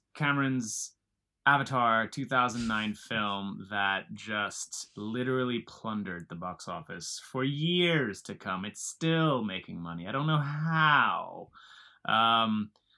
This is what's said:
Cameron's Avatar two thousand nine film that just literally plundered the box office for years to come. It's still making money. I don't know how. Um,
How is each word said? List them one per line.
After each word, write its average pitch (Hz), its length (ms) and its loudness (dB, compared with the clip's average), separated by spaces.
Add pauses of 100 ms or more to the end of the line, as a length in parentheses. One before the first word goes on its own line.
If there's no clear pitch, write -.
(140)
Cameron's 135 800 0 (520)
Avatar 123 600 4
two 135 200 -6
thousand 120 420 2
nine 107 260 0
film 101 760 -4
that 98 340 0 (100)
just 104 800 -6
literally 123 640 -2
plundered 95 680 -8
the 90 80 -10
box 87 320 -10
office 85 520 -10 (120)
for 131 100 0
years 151 800 2
to 104 120 -10
come. 92 300 -4
It's 104 180 -10
still 160 600 2
making 92 380 -6
money. 85 260 -8
I 107 60 -6
don't 139 160 0
know 156 100 4
how. 143 1080 2 (560)
Um, 110 640 4 (280)